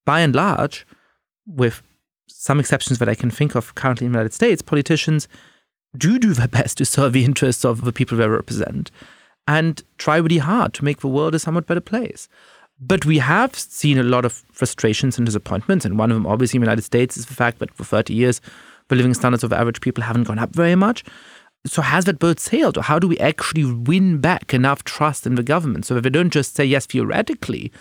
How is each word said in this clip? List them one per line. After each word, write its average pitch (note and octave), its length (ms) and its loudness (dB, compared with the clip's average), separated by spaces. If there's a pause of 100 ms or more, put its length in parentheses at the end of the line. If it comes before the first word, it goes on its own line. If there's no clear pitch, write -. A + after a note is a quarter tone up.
by D3+ 140 2
and D3 140 4
large, D#3 520 0 (600)
with B2+ 360 -2 (440)
some - 320 -2
exceptions C3 420 0
that A2+ 80 2
I A2 60 0
can A#2+ 160 -2
think D3 240 -2
of - 200 -4
currently B2 320 -2
in B2 60 -2
the A#2+ 60 0
United A2 140 -2
States, A#3 300 0
politicians D3+ 640 0 (680)
do E3 220 2
do A3+ 140 4
their A#2+ 160 2
best - 300 -2
to C#3 80 0
serve C#3 260 2
the C3 120 4
interests C3 420 2
of A#2 180 0
the A#2+ 80 -2
people A#2+ 240 -2
they A2+ 120 2
represent A2 640 -4 (560)
and D#3 360 0 (160)
try D3+ 180 0
really E3 220 2
hard F3+ 360 0
to - 100 -6
make C#3+ 160 -2
the C#3 80 -4
world D3+ 260 0
a D#3+ 40 -2
somewhat E3 280 -2
better F3 140 -2
place. - 480 -8 (520)
But C#3+ 240 0
we D3+ 140 4
have F3 380 2
seen - 420 0
a B2+ 60 2
lot B2 200 2
of - 280 -6
frustrations - 680 0
and A#2+ 80 2
disappointments, G#2+ 580 -2
and G#2 140 -2
one A2+ 140 2
of A2+ 40 2
them, G#2 120 -2
obviously, A#2+ 300 0
in - 20 2
the A#2+ 60 2
United A2 180 0
States B2 320 0
is A#2+ 100 -12
the - 80 -18
fact A#2+ 240 -2
that - 160 -10
for - 80 -16
thirty A2 320 -2
years, A#2+ 260 2 (460)
the - 80 0
living B2 200 4
standards B2 280 0
of A#2+ 100 -4
average A#2 280 0
people A#2+ 240 -4
haven't A#2 240 0
gone A2 100 -4
up A#2+ 160 -6
very E3+ 220 2
much. G#3 260 2 (640)
So - 160 -2
has D3 220 0
that F3+ 160 0
boat E3 180 2
sailed, A#3+ 400 0
or D#2 60 -4
how D#3 160 2
do F#3 80 2
we E3 100 0
actually D3+ 460 0
win D3+ 560 0
back D#3+ 340 0
enough C3+ 300 2
trust - 420 -2
in B2+ 80 0
the B2 80 0
government C#3 440 -2
so B2+ 80 -2
that A#2+ 80 0
they C3 80 0
don't E3 220 2
just C#3+ 220 -2
say, D3 100 0
"Yes, C3+ 220 2
theoretically, - 960 -4